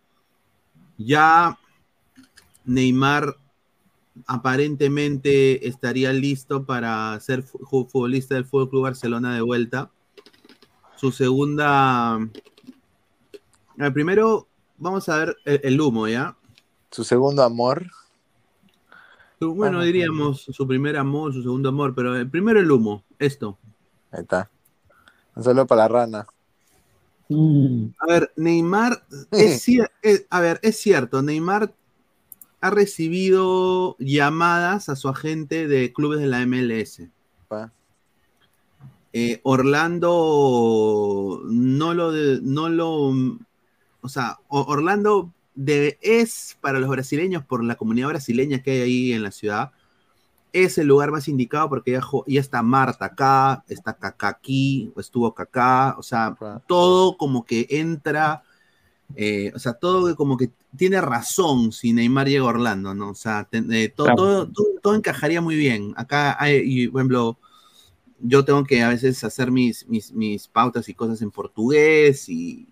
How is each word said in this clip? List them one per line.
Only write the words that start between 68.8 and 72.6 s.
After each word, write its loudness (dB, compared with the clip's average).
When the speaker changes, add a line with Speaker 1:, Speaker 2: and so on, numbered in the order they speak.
Speaker 1:
a 2
veces 0
hacer -4
mis, 0
mis, -6
mis -6
pautas -2
y -14
cosas -6
en -6
portugués 2
y, -8